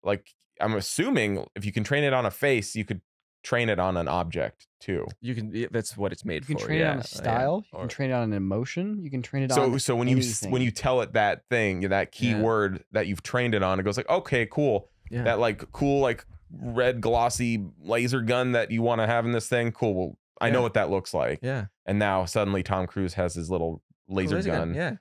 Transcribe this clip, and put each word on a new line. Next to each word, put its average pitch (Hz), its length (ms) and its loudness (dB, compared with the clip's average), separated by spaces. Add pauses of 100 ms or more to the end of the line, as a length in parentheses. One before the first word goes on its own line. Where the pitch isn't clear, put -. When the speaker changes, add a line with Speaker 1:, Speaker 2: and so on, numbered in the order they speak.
Speaker 1:
like, 101 320 -4 (260)
I'm 107 140 0
assuming 110 680 0 (120)
if 101 80 -10
you 101 80 -4
can 110 100 -2
train 143 220 0
it 139 80 2
on 123 140 2
a 98 40 2
face, 117 460 0
you 107 80 -2
could 95 160 -6 (420)
train 120 260 0
it 101 120 2
on 92 160 2
an 82 100 0
object 82 600 -4 (120)
too. - 260 -4 (140)
Speaker 2:
You 120 140 -6
can, 110 180 -6
yeah, 113 180 -4
that's 110 260 -4
what 101 160 -2
it's - 120 -14
made 80 240 -4
Speaker 3:
You 151 60 0
can - 40 -2
Speaker 2:
for, - 80 -4
Speaker 3:
train 156 140 0
it - 40 4
on 156 40 2
Speaker 2:
yeah, 147 60 0
Speaker 3:
a - 40 -4
Speaker 2:
yeah. 120 40 -6
Speaker 3:
style. 131 680 -2
You - 60 -12
Speaker 1:
Or - 20 -8
Speaker 3:
can 87 80 -6
train 135 220 -4
it - 40 0
on 120 80 0
an 110 120 -2
emotion. 127 680 -2
You 151 80 -8
can 131 100 -4
train 135 220 -4
it 131 100 0
Speaker 1:
So, 139 120 4
Speaker 3:
on 131 160 2
Speaker 1:
so 123 160 0
when 120 120 2
you 131 100 6
s-, 120 240 -2
when 98 100 -4
Speaker 3:
anything. 127 140 2
Speaker 1:
you 117 40 2
tell 131 320 2
it 98 120 -4
that 104 360 2
thing, 104 380 2
that 98 200 2 (120)
Speaker 2:
Yeah. 120 140 2
Speaker 1:
keyword 104 580 2
that 101 160 0
you've 98 160 -4
trained 123 300 0
it 101 100 2
on, 95 160 2
it - 20 -2
goes 101 140 0
like, - 120 -6
"Okay, 143 380 2
cool. 131 420 0 (220)
Speaker 2:
Yeah. 120 140 -4
Speaker 1:
That, 113 160 2
like, 113 320 0
cool, 139 280 2
like, 120 240 0 (260)
red 123 500 0
glossy 117 640 2 (160)
laser 117 400 0
gun 123 320 2
that 117 180 2
you 113 120 0
wanna 117 260 2
have 117 180 2
in 120 60 0
this 117 160 -2
thing, 120 240 2
cool. 110 220 0
Well, 90 240 -4 (220)
I 113 100 2
know 123 100 4
Speaker 2:
Yeah. - 20 4
Speaker 1:
what 113 120 0
that 101 160 2
looks 95 220 -2
like." 71 300 0
Speaker 2:
Yeah. 123 240 -4 (180)
Speaker 1:
And 98 140 0
now 98 280 2
suddenly 98 360 0
Tom 92 240 -2
Cruise 92 280 -4
has 90 200 -2
his 85 160 -6
little 82 320 -2 (260)
laser 95 280 0
Speaker 2:
Laser 85 140 0
gun, 82 180 0
Speaker 1:
gun 87 60 -4
Speaker 2:
yeah. 160 160 -4 (100)